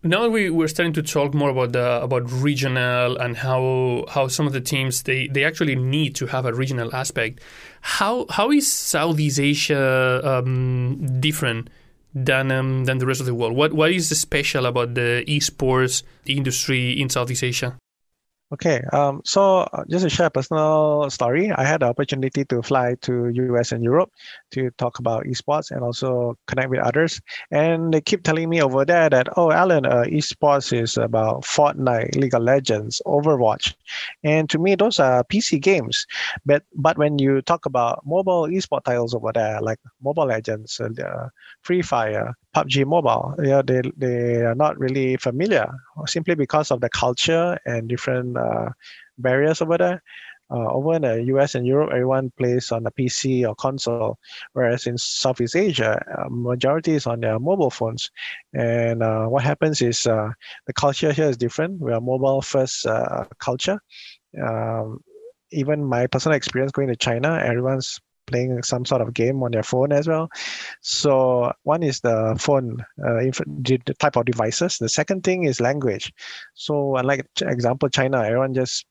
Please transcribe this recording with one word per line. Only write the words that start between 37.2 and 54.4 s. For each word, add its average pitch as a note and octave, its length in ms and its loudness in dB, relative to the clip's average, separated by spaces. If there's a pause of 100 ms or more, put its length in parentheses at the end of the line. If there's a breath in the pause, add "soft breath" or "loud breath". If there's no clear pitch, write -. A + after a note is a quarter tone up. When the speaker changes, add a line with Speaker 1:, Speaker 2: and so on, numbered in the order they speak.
Speaker 2:
talk E3+ 240 0
about B2 400 0
mobile F3+ 380 0
esport D#3+ 400 -4
titles A#2+ 320 0
over A2+ 180 -4
there, G#2+ 280 0
like A2 180 -4 (240)
Mobile D3 240 0
Legends, A2 520 -4
uh, A#2 500 -8 (340 loud breath)
Free F3+ 180 0
Fire, A2+ 540 -2 (180)
pub - 140 0
G C3+ 160 2
Mobile, C#3 580 0
yeah, C#3 240 4
they, B2+ 160 2 (160)
they A#2+ 460 0
are A#2 100 2
not D3 240 0
really C3 400 0
familiar, C3+ 540 0 (340)
simply E3+ 300 -2
because D3+ 340 0
of B2 120 0
the A#2 80 0
culture E3 760 0
and A#2 240 -4
different, B2 480 -2
uh, A2+ 320 -2 (480 loud breath)
barriers C3+ 440 2
over E3 160 0
there. F3+ 260 0 (480 loud breath)
Uh, A#2+ 200 -2
over D3+ 240 0
in D#3+ 60 0
the A#2 220 0
U C3 160 2
S C#3 160 0
and B2 100 -2
Europe, C#3 260 2
everyone C3 460 0
plays B2 340 0
on A2+ 140 -2
a A2+ 60 -4
P B2+ 160 -2
C B2+ 380 0
or G#2+ 100 -2
console, A#2+ 640 -2 (320 loud breath)